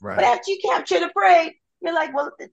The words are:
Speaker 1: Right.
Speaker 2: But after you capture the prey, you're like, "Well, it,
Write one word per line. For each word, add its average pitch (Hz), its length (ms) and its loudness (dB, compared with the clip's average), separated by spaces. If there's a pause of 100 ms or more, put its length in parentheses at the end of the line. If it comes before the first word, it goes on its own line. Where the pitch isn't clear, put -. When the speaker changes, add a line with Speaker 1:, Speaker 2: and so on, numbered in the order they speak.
Speaker 1:
Right. 98 140 -8
Speaker 2:
But - 80 2
after 240 260 0
you 381 120 -6
capture 403 360 0
the 330 160 -4
prey, 349 420 4 (260)
you're 339 120 -2
like, 311 180 -2
"Well, 285 240 -4
it, - 160 -18